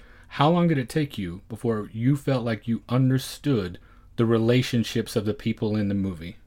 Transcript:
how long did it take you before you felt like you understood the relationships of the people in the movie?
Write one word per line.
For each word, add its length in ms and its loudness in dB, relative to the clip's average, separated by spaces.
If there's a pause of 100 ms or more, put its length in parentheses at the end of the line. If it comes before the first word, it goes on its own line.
(280)
how 220 2
long 180 4
did 100 2
it 120 -4
take 280 -2
you 300 -6
before 460 -4
you 240 2
felt 260 -2
like 240 -4
you 220 -2
understood 880 0 (380)
the 80 4
relationships 880 2
of 100 0
the 80 0
people 440 -2
in 100 0
the 80 0
movie? 400 -6 (120)